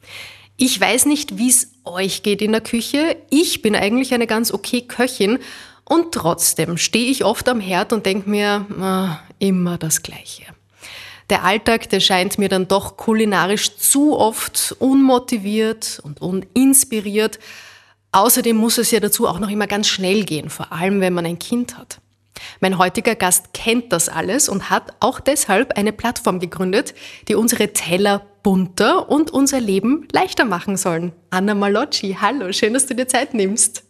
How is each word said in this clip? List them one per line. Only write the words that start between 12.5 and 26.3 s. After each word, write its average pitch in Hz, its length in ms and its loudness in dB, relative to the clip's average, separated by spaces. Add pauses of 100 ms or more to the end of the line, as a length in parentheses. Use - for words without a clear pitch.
doch 196 300 -2
kulinarisch 208 800 0
zu 285 400 2
oft - 640 -2
unmotiviert 240 1200 2
und 147 180 -14
uninspiriert. 214 1160 2 (720)
Außerdem 226 440 4
muss 220 220 2
es 233 140 2
ja 226 80 4
dazu 208 280 0
auch 170 120 -2
noch 208 100 -4
immer 208 180 -2
ganz 202 200 -2
schnell 190 360 0
gehen, 156 260 -6
vor - 220 -12
allem 190 300 0
wenn 180 120 2
man 175 120 -2
ein 170 140 -4
Kind - 380 -4
hat. - 220 -18 (600)
Mein 190 180 0
heutiger 190 380 2
Gast - 380 -2
kennt 233 380 -2
das 170 180 0
alles 180 380 -2
und 196 220 -6
hat - 300 -2
auch 240 200 0
deshalb 254 580 0
eine 208 140 0
Plattform 208 480 -2